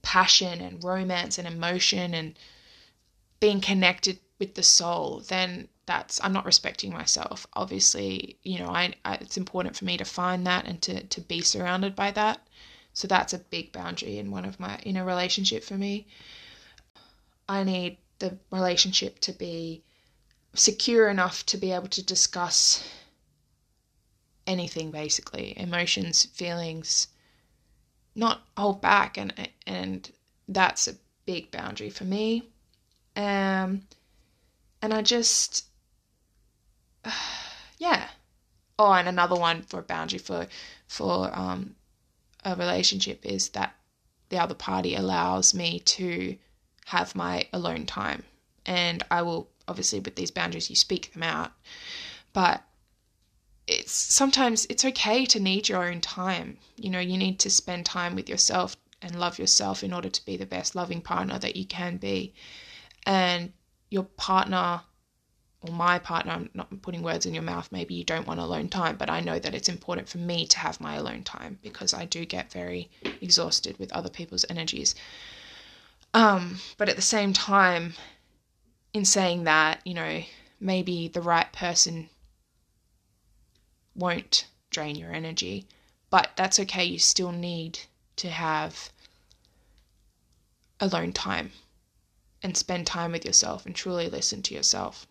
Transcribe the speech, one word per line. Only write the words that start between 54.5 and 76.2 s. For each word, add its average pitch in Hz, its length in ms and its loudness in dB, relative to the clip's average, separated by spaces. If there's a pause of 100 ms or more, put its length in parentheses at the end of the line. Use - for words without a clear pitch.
it's - 180 -2
okay 254 420 2
to 240 140 4
need 196 280 2
your 185 160 0
own 175 160 -4
time. 180 580 -4 (180)
You 196 140 -6
know, 180 100 0
you 180 160 -2
need 190 240 0
to 196 100 2
spend 175 360 0
time 175 280 -2
with - 140 -6
yourself 185 480 2 (260)
and 175 160 -10
love 175 200 -2
yourself 196 440 2
in 90 100 -4
order 95 160 -6
to - 180 -4
be 98 100 -6
the 190 100 -6
best 190 300 -6
loving 175 240 -4
partner 180 380 -4
that - 180 -4
you 190 80 -6
can 180 320 -6
be. 190 380 -4 (680)
And 180 480 2 (380)
your 190 140 0
partner, 185 760 2 (800)
or 170 100 -10
my 175 260 4
partner, 170 340 -4
I'm 170 220 -8
not - 280 -12
putting 170 200 -8
words 165 240 -2
in 170 80 -4
your 160 80 -6
mouth, 170 280 -6
maybe 180 240 -6
you 170 100 -6
don't 165 220 -2
want 165 140 -6
alone 170 280 -4
time, 170 280 -2
but - 140 -4
I 160 100 0
know 170 180 -4
that 165 160 -6
it's - 140 -8
important 170 400 -8
for 175 100 -10
me 170 280 -4
to - 120 4
have 165 220 -6
my 151 160 -8
alone 143 260 -8
time - 400 -12
because 202 320 -2
I 170 100 -6
do 170 200 -6
get - 280 -8
very 175 380 -8 (300)
exhausted 170 580 0
with 190 140 -10
other 180 180 -6
people's 175 400 -4
energies. 165 440 -2 (1200)
Um, 190 440 6 (200)